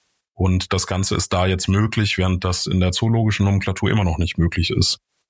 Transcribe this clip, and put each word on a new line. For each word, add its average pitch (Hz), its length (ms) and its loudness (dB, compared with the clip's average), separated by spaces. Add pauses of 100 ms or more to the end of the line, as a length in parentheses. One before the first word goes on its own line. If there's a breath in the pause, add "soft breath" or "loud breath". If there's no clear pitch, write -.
(340)
und 92 380 0
das 92 160 -2
Ganze 95 260 -2
ist 90 180 -2
da 92 140 2
jetzt 92 220 -2
möglich, 104 500 0
während 92 240 0
das 92 240 -2
in 92 140 0
der 92 100 2
zoologischen 110 560 0
Nomenklatur 98 420 0
immer 107 140 2
noch 85 160 0
nicht 85 180 -2
möglich 82 340 0
ist. - 280 0 (320)